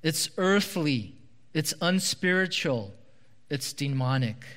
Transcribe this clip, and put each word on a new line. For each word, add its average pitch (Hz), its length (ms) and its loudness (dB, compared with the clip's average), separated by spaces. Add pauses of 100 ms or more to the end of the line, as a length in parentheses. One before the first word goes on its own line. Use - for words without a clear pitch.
It's 156 340 0
earthly. 175 800 2 (360)
It's 156 280 0
unspiritual. 180 1120 0 (540)
It's 139 240 -4
demonic. 131 720 0 (120)